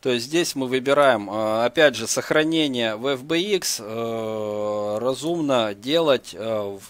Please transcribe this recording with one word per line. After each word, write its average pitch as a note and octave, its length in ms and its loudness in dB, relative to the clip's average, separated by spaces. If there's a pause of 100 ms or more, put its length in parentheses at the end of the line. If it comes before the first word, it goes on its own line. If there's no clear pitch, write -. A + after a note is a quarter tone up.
То C3+ 80 -2
есть A#2+ 160 -2
здесь D#3+ 300 -2
мы C3+ 100 -4
выбираем, B2+ 640 4
э, A2 360 0
опять C#3+ 280 4
же, A2 140 -6
сохранение D3+ 880 0
в A2+ 100 -8
F C3+ 180 -2
B D#3+ 160 -2
X, F#3+ 400 -2
э, G#2+ 1200 -4
разумно C3 760 0
делать, C3+ 580 0
э, G2+ 460 -6 (100)